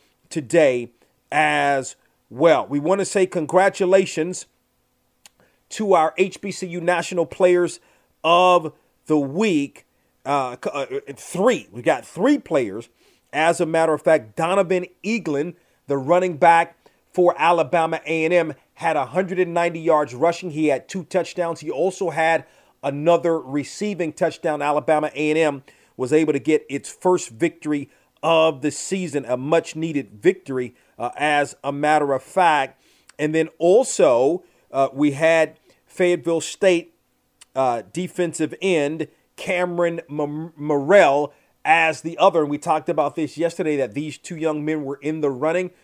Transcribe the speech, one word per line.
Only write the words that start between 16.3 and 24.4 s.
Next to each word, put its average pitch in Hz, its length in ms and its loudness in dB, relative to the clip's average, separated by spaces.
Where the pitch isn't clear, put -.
back 165 400 4
for 175 240 4
Alabama 160 720 0
A 160 180 -2
and 165 80 0
M, 160 220 2
had 165 220 -2
a 135 100 -2
hundred 175 320 -4
and 175 140 -2
ninety 170 260 -2
yards 151 360 0
rushing. 170 360 -2
He 151 180 -2
had 131 200 -2
two 180 160 -8
touchdowns. 170 560 -6
He 151 100 -10
also 170 400 -2
had 160 360 -2
another 160 560 0
receiving 151 760 -6
touchdown. 160 500 -4